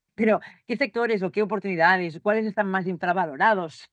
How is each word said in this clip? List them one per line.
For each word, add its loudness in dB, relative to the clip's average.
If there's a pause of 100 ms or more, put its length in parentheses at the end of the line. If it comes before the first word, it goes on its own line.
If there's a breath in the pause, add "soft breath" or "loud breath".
(160)
pero 2 (260 loud breath)
¿qué -4
sectores -2
o -2
qué 0
oportunidades, 0
cuáles 0
están -2
más -2
infravalorados 0